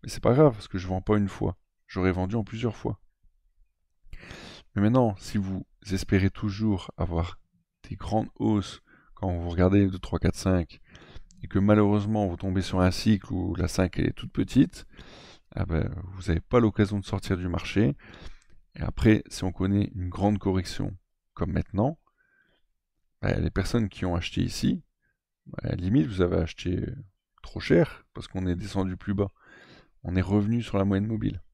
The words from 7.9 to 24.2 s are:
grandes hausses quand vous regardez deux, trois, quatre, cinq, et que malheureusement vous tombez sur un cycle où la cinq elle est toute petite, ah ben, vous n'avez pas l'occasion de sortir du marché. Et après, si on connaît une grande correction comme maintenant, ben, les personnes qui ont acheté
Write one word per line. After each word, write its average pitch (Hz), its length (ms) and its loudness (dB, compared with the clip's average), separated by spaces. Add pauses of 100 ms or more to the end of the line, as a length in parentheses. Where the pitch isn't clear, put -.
grandes 110 400 -4
hausses 107 480 -2 (320)
quand 92 200 -4
vous 85 140 -4
regardez 92 380 4
deux, 92 100 -4
trois, 90 220 -4
quatre, - 160 2
cinq, 92 460 -2 (600)
et - 60 -14
que - 100 -2
malheureusement 104 680 4
vous 87 100 -4
tombez 95 240 -2
sur 92 200 0
un 92 100 6
cycle - 420 0
où 90 220 -2
la 87 120 -2
cinq 92 300 0
elle 78 100 2
est 78 60 -2
toute - 180 -12
petite, - 540 0 (720)
ah 92 100 -2
ben, - 260 -2 (220)
vous - 100 -16
n'avez 85 180 0
pas - 180 2
l'occasion 104 400 2
de 95 60 -10
sortir 98 320 -4
du 90 100 -4
marché. 101 480 0 (800)
Et - 60 -10
après, - 480 4
si - 140 -8
on 92 80 -2
connaît 101 440 0
une 90 140 -6
grande 101 280 2
correction 95 580 -2 (380)
comme 82 200 -4
maintenant, 101 440 0 (1200)
ben, 92 180 0
les 80 100 0
personnes 98 400 -2
qui - 160 -8
ont 87 100 0
acheté 87 260 -4